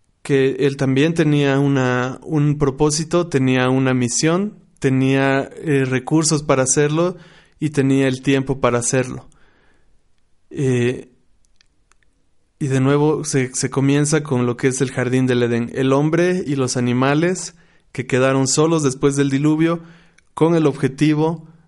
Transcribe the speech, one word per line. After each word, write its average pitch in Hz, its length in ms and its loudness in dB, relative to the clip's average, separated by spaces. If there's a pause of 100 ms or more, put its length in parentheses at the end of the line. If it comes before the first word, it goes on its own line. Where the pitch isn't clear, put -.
(220)
que 135 380 0
él 139 180 0
también 139 360 0
tenía 147 460 2
una, 131 640 0
un 147 340 0
propósito, 151 680 0
tenía 131 420 0
una 131 240 2
misión, 160 680 -2 (200)
tenía, 135 640 2
eh, 139 420 -2
recursos 147 600 0
para 131 200 2
hacerlo 156 540 0 (420)
y 147 120 -4
tenía 135 360 2
el 131 140 -4
tiempo 135 400 -2
para 120 160 2
hacerlo. 127 500 -2 (1200)
Eh, 127 600 -2 (1500)
y 147 80 -4
de 131 120 0
nuevo 143 440 2
se, 127 300 -2
se 131 160 -4
comienza 143 540 0
con 123 220 -2
lo 120 120 -4
que 139 100 0
es 131 140 0
el 131 100 -2
jardín 127 360 0
del 123 160 2
Edén, 117 300 -2
el 135 200 0
hombre 165 520 0
y 143 100 -4
los 127 200 -2
animales 139 800 0 (360)
que - 140 -8
quedaron 135 420 2
solos 156 360 2
después 139 320 0
del 143 140 0
diluvio 156 520 0 (520)
con 165 220 2
el 160 100 2
objetivo 151 840 0 (200)